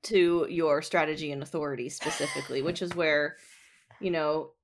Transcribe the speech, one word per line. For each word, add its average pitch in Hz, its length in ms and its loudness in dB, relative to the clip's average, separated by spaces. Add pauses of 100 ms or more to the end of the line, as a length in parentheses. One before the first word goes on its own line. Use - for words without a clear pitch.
to 170 440 4
your 156 340 2
strategy 156 500 0
and 139 100 -6
authority 139 460 -4
specifically, 135 760 -4
which 175 200 -2
is 175 120 -6
where, 156 420 2 (640)
you 190 100 -2
know, 156 400 0 (140)